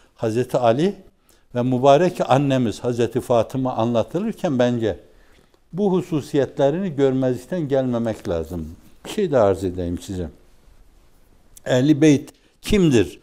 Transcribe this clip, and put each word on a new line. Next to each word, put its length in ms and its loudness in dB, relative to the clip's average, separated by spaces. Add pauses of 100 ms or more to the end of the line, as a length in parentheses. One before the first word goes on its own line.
(160)
Hazreti 420 -2
Ali 380 2 (600)
ve 60 -2
mübarek 680 2
annemiz 540 0
Hazreti 380 -2
Fatıma 520 0
anlatılırken 880 -2
bence 400 0 (760)
bu 180 0
hususiyetlerini 1040 -2
görmezlikten 720 -2
gelmemek 600 -2
lazım. 460 -6 (300)
Bir 40 -14
şey 220 -4
de 60 2
arz 260 2
edeyim 360 -6
size. 300 -10 (1400)
Ehl-i 360 2
Beyt 320 4 (280)
kimdir? 600 2